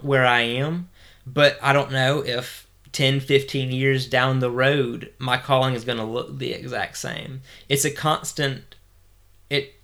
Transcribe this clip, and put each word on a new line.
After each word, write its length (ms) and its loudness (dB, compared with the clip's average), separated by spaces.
where 240 4
I 160 6
am, 480 -2
but 360 4
I 120 4
don't 180 2
know 320 2
if 440 -6
ten, 280 2
fifteen 520 0
years 360 0
down 320 2
the 120 0
road, 680 0
my 180 0
calling 360 2
is 100 -6
gonna 260 -4
look 280 -6
the 160 -6
exact 440 -8
same. 440 -10
It's 160 2
a 80 -2
constant, 840 -4
it, 240 -4